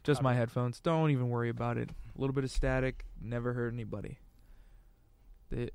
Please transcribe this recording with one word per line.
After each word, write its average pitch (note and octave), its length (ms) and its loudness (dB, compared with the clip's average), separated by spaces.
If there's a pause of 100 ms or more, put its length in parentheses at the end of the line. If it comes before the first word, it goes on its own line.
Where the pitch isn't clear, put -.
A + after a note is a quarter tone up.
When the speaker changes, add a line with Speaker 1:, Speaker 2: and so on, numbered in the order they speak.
Speaker 1:
Just D3 140 4
Speaker 2:
Copy. B2+ 80 0
Speaker 1:
my B2+ 80 6
headphones. B2 480 0
Don't D#3+ 300 4
even B2 180 2
worry A#2+ 180 0
about A#2 300 -2
it. A#2+ 140 -4 (220)
A - 60 -10
little C3+ 140 0
bit C3+ 100 0
of C3 80 -4
static. C3 540 2 (160)
Never A#2+ 320 -2
hurt A#2+ 200 -2
anybody. A2 440 -8 (1300)
They, A#2+ 260 -4